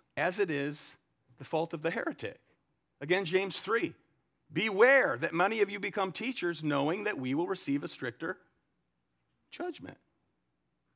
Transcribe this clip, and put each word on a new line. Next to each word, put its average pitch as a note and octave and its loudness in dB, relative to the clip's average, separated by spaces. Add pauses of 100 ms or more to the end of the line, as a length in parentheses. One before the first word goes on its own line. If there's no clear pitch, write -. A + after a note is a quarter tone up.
(160)
as F3+ 0
it F#3 2
is C#3+ -4 (440)
the - -16
fault E3 -2
of D#3 -6
the E3 0
heretic. - -6 (600)
Again, F3+ 2
James F#3 0
three, G#3+ -2 (580)
"Beware G#3+ 6
that D#3 -2
many G3+ 2
of G3 2
you G3+ -8
become F#3+ -2
teachers, F3 -4
knowing D#3 0
that G#3 -2
we B2+ -2
will E3+ 0
receive D3 -2
a F3 -6
stricter D#3+ -8 (1120)
judgment." - -10 (960)